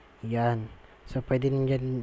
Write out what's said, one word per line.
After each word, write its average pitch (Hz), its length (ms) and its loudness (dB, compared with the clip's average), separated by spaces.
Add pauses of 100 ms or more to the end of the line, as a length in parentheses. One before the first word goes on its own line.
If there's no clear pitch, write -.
(220)
Yan. 117 480 0 (400)
So - 160 -4
pwede 131 240 2
niya 135 320 2 (220)